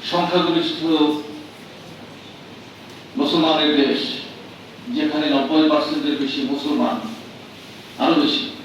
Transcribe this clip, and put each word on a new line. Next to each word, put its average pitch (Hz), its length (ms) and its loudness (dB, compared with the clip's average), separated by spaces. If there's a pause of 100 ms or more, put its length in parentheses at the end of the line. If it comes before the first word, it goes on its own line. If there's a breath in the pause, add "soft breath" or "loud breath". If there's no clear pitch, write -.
(100)
সংখ্যাগরিষ্ঠ 175 720 2 (2250)
মুসলমানের 156 600 4
দেশ, 135 220 4 (960)
যেখানে 302 340 0
নব্বই 156 400 4
পার্সেন্টের 147 460 2
বেশি 139 260 -2
মুসলমান, 131 580 0 (1000)
আরো - 140 4
বেশি। - 380 2 (140)